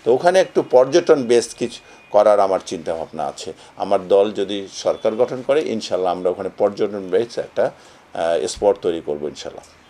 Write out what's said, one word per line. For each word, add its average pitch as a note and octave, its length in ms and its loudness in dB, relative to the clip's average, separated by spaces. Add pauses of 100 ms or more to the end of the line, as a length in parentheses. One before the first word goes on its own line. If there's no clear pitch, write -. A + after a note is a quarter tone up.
তো A#2 100 4
ওখানে F3+ 260 4
একটু E3 300 0
পর্যটন C#3 520 4
বেস A#2 320 2
কিছু - 260 -8 (300)
করার G#2 300 6
আমার F#2+ 260 2
চিন্তাভাবনা D#2+ 580 -8
আছে। D2+ 280 -10 (240)
আমার F#2+ 320 -2
দল G2+ 240 4
যদি G2 420 -6
সরকার - 400 -2
গঠন B2 320 -2
করে, D3 160 2
ইনশাল্লাহ F#2 500 -4
আমরা F2+ 180 -2
ওখানে F#2 180 -6 (100)
পর্যটন G2+ 520 -2
বেস A2+ 280 -2
একটা, - 320 -4 (440)
আহ, E2+ 320 -2
স্পট G2+ 360 0
তৈরি E2+ 240 -2
করবো D2 220 -6
ইনশাল্লাহ। - 360 -14 (260)